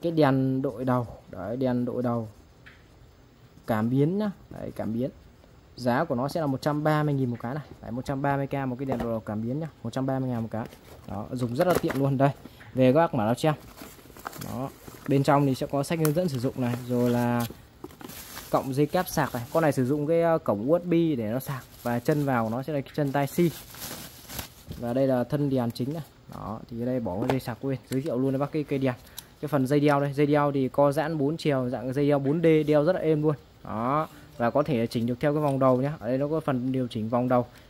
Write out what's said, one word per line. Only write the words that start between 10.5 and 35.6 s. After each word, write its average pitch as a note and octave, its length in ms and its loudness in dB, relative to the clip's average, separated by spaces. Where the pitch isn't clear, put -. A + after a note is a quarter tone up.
cái. A2 140 -6
Đó, G2 240 -8
dùng B2 240 -4
rất F3 120 2
là F3+ 140 4
tiện E3 160 -2
luôn. C#3 200 2
Đây, C3+ 120 6
về B2+ 200 6
các D3+ 60 6
bác E3 140 4
mở G#2+ 140 2
ra A#2 60 4
cho D#3 160 2
em. D3+ 60 0
Đó, B2+ 240 -6
bên C#3 160 4
trong C#3+ 220 6
thì C3 100 2
sẽ D3 120 -6
có C#3 160 -2
sách E3 160 -4
hướng D#3 140 2
dẫn F3+ 160 0
sử C3+ 100 -4
dụng B2 180 -2
này, B2 180 -2
rồi B2 220 2
là A#2+ 360 0
cọng C3+ 240 -2
dây C#3+ 120 4
cáp F3+ 220 -2
sạc C#3 260 -2
này. A#2+ 100 -4
Con E3 100 4
này D3+ 80 4
sử B2+ 140 0
dụng D3 220 -2
cái, E3 140 2
ờ, E3 160 2
cổng A#2+ 340 0
U F3 80 4
S F3 40 -10
B F3+ 80 -2
để D#3 400 2
nó B2 80 -2
sạc C3 240 -8
và A#2+ 160 0
chân D3 260 0
vào A#2+ 240 0
nó A#2+ 140 -4
sẽ D#3 100 -6
là C#3 80 -2
cái - 140 -10
chân C#3+ 160 0
tai C#3 160 0
C. - 100 -6
Và A#2+ 140 -6
đây C3+ 140 2
là B2+ 160 2
thân C#3+ 260 0
đèn B2 220 0
chính B2+ 220 -4
này. D#3+ 100 -8
Đó, G2+ 240 -8
thì A#2 120 -8
ở A#2+ 40 -4
đây B2+ 140 -2
bỏ G2 200 -4
cái B2 100 -2
dây C3 100 0
sạc A#2+ 220 -8
quên, C3+ 160 -4
giới C3 120 -2
thiệu C3+ 160 -2
luôn C3+ 140 0
cho C3+ 60 0
bác C#3 140 -2
cái D3+ 120 -2
cây C#3 160 -2
đèn. C3+ 140 0
Cái D3 80 -6
phần C3 180 0
dây D3 120 4
đeo C#3+ 200 4
đây, C#3+ 140 -2
dây D3 120 2
đeo D3 260 4
thì C3+ 160 0
co C#3+ 240 4
giãn D#3 260 -2
bốn D3 200 0
chiều, C3 320 0
dạng B2+ 240 -4
dây C#3+ 140 2
đeo C#3+ 120 4
bốn C#3+ 220 2
D, E3 40 2
đeo D3 160 6
rất F3 100 4
là F3+ 80 -2
êm D#3 220 2
luôn. D3+ 120 2
Đó, B2+ 440 -2
và A#2 120 2
có C3+ 140 2
thể A#2+ 240 0
chỉnh A#2 180 -2
được A#2+ 140 -2
theo D3 140 2
cái D3+ 80 0
vòng C#3 180 0
đầu C3 220 6